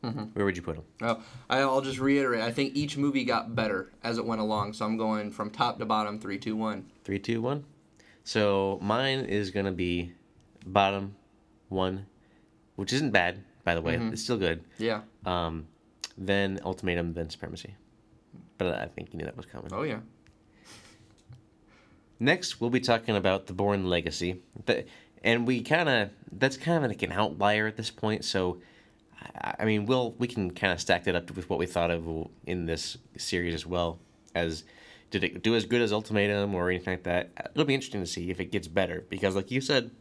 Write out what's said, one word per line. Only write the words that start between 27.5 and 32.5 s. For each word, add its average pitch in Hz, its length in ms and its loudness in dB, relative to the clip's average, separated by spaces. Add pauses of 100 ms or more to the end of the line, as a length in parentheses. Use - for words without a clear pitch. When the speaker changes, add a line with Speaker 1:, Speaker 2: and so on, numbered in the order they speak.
Speaker 2:
at 107 100 -4
this 110 140 -6
point, 107 340 -2
so, 90 340 0 (840)
I, - 180 -4
I - 40 0
mean, 107 220 2
we'll, 123 260 2
we 123 140 -2
can 98 240 -2
kinda 87 280 0
stack 87 260 2
that 92 100 2
up 87 200 -2
with 90 140 -8
what 95 100 0
we 87 80 2
thought 85 240 0
of 82 160 -2 (400)
in 87 200 -2